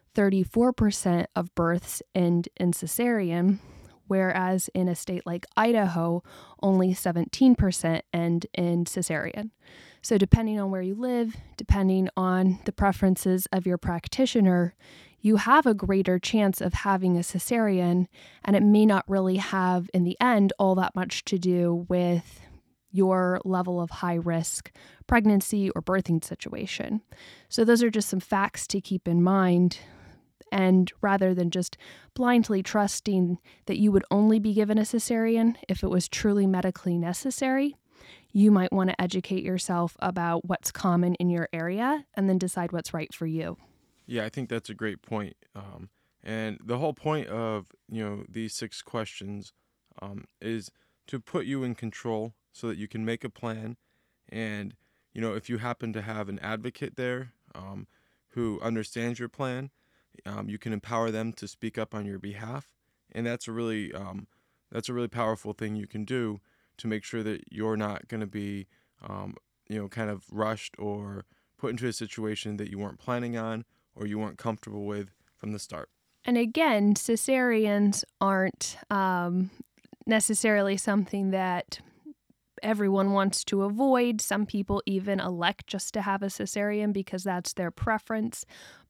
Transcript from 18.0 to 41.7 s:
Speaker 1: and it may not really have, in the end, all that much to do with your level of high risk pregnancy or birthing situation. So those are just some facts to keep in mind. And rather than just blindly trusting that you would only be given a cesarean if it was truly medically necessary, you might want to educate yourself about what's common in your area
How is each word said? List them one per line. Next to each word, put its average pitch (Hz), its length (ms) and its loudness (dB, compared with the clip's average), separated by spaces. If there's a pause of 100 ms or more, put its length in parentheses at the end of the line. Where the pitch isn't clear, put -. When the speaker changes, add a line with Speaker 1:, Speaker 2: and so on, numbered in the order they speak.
Speaker 1:
and 202 100 6
it 196 80 6
may 208 220 10
not 196 240 6
really 190 260 2
have, 185 580 0
in 180 120 4
the 180 160 0
end, 220 360 6
all 190 180 4
that 185 200 0
much - 300 -4
to 196 120 0
do 175 520 2
with 175 500 0 (520)
your 185 540 4
level 180 340 0
of 170 120 -4
high 175 240 -2
risk 165 560 -2 (340)
pregnancy 208 640 4
or 165 100 -4
birthing 180 420 0
situation. - 800 -6 (460)
So - 160 2
those 233 200 8
are 233 80 4
just 214 180 0
some 185 100 0
facts - 480 -2
to 202 140 -2
keep - 260 -4
in 170 140 6
mind. 180 560 6 (760)
And 185 480 4
rather 196 360 2
than 175 160 0
just 180 260 -4 (380)
blindly 233 480 4
trusting 185 760 0 (300)
that - 100 -2
you 208 140 6
would 202 180 2
only 214 300 6
be 208 160 0
given 214 240 2
a 214 40 2
cesarean 226 720 2 (120)
if - 160 -2
it 190 60 -2
was 180 200 2
truly 202 380 2
medically 185 500 0
necessary, 262 800 -2 (560)
you 208 180 8
might 185 240 6
want 190 160 2
to - 100 -4
educate 185 440 -4
yourself 180 560 -2
about 170 460 -2
what's - 260 -4
common 180 440 2
in 175 140 0
your 170 240 0
area 214 520 -4 (100)